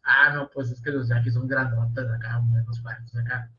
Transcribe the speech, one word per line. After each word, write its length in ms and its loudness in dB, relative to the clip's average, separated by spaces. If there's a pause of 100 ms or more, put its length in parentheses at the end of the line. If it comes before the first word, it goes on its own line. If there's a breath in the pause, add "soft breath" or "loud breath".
"Ah, 320 6
no, 160 -4
pues 220 -4
es 100 -10
que 80 -4
los 180 0
yaquis 260 2
son 140 0
grandotes 600 0
acá, 300 -2
muy, 260 4
los 160 -6
fuertes 340 -12
acá". 420 -4